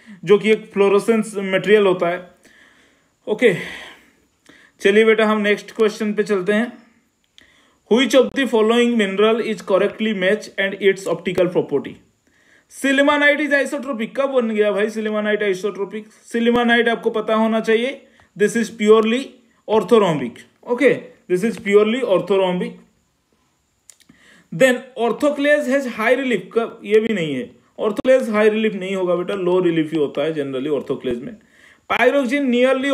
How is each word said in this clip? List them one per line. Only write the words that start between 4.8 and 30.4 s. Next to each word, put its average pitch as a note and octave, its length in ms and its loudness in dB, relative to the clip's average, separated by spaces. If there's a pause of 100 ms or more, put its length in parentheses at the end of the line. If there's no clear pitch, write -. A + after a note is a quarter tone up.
चलिए G#3 240 4
बेटा A3 220 4
हम G#3+ 140 0
नेक्स्ट G3+ 320 -2
क्वेश्चन G#3+ 400 0
पे G3+ 100 0
चलते G3 300 -2
हैं। A#3 360 -4 (1040)
Which B3 220 2
of A#3+ 160 4
the C4+ 140 -2
following A#3 520 2
mineral G#3+ 440 0
is G#3 220 -6
correctly G3+ 520 -2
match F#3+ 280 0 (180)
and G3 220 -4
its F#3+ 240 0
optical F3+ 400 -2
property? D3+ 460 -2 (880)
Sillimanite C#4+ 580 2
is C#4+ 120 -4
isotropic। C4 640 -4
कब C#4 100 0
बन B3+ 240 -2
गया G#3 220 0
भाई G3 140 -2
sillimanite G#3+ 560 -4
isotropic? G3 600 -6 (300)
Sillimanite A#3 560 2
आपको A3+ 220 -2
पता A3 240 -2
होना A3 260 0
चाहिए, A#3 460 -2 (360)
this G#3 140 0
is A#3 140 -2 (120)
purely A3 380 4 (500)
orthorhombic। F#3 600 2 (380)
Okay, A#3+ 320 2 (320)
this F#3 180 0
is F#3 100 -8
purely G#3+ 440 2
orthorhombic। F#3+ 640 0 (1800)
Then E3+ 200 4 (280)
orthoclase C#4 640 0
has C#4 160 0
high A#3 320 0
relief। B3 240 -2 (120)
कब? A3+ 320 -4
ये G#3+ 160 2
भी A3+ 140 -2
नहीं D#3 200 -4
है, B2 160 -8 (300)
orthoclase A#3 500 2
हाई G#3+ 180 2
relief G#3+ 260 0
नहीं F#3+ 220 -6
होगा F3+ 180 0
बेटा, F3+ 200 -4
लो F#3 260 0
रिलीफ E3 320 0
ही D#3+ 60 -2
होता C#3+ 260 -2
है D#3+ 100 -4
generally C#3 440 -6